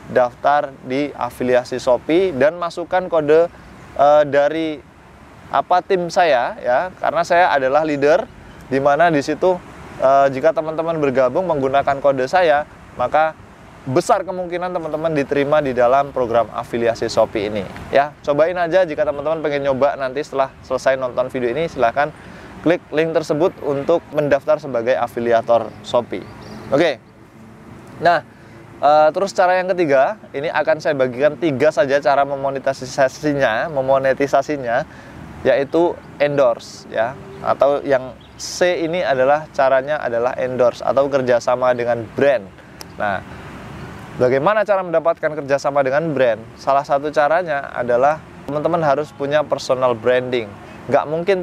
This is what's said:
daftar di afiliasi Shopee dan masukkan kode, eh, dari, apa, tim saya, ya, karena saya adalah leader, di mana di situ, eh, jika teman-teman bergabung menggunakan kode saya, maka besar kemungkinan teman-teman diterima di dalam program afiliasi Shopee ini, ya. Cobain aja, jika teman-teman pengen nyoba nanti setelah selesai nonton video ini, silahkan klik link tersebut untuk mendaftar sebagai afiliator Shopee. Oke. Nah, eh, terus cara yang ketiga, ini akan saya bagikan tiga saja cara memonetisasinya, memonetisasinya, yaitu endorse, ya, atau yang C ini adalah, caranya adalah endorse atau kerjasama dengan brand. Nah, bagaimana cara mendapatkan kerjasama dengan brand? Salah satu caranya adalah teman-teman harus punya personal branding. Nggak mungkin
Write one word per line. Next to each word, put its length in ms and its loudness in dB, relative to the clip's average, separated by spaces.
daftar 720 0
di 320 -4
afiliasi 640 -2
Shopee 560 2
dan 240 2
masukkan 480 -4
kode, 400 4
eh, 320 6
dari, 560 0
apa, 320 0
tim 260 -2
saya, 480 2
ya, 400 -2
karena 240 -2
saya 320 2
adalah 320 2
leader, 400 2
di 160 -2
mana 320 4
di 80 2
situ, 400 0
eh, 320 6
jika 160 2
teman-teman 480 -4
bergabung 480 0
menggunakan 560 0
kode 240 2
saya, 400 2
maka 400 0
besar 400 0
kemungkinan 480 -6
teman-teman 400 -4
diterima 480 0
di 80 -2
dalam 400 2
program 400 0
afiliasi 560 -2
Shopee 400 0
ini, 160 -4
ya. 160 2
Cobain 320 0
aja, 240 2
jika 240 -2
teman-teman 320 -2
pengen 320 -2
nyoba 240 2
nanti 320 -6
setelah 240 -2
selesai 320 0
nonton 320 -2
video 240 -2
ini, 160 -2
silahkan 400 0
klik 320 2
link 240 0
tersebut 480 0
untuk 480 0
mendaftar 480 0
sebagai 400 -2
afiliator 720 0
Shopee. 400 -4
Oke. 240 2
Nah, 240 2
eh, 320 4
terus 160 -2
cara 320 2
yang 80 -4
ketiga, 480 2
ini 160 -6
akan 320 0
saya 160 -2
bagikan 400 0
tiga 320 2
saja 320 0
cara 240 2
memonetisasinya, 1400 -2
memonetisasinya, 1120 0
yaitu 480 2
endorse, 720 0
ya, 240 -2
atau 400 2
yang 240 0
C 480 -2
ini 160 -4
adalah, 480 0
caranya 480 0
adalah 400 -2
endorse 400 0
atau 320 0
kerjasama 640 2
dengan 400 -2
brand. 320 2
Nah, 240 -4
bagaimana 400 2
cara 240 0
mendapatkan 560 -2
kerjasama 400 0
dengan 320 0
brand? 240 2
Salah 320 0
satu 240 0
caranya 640 0
adalah 480 2
teman-teman 400 -2
harus 240 0
punya 320 -2
personal 560 0
branding. 480 0
Nggak 160 2
mungkin 380 -2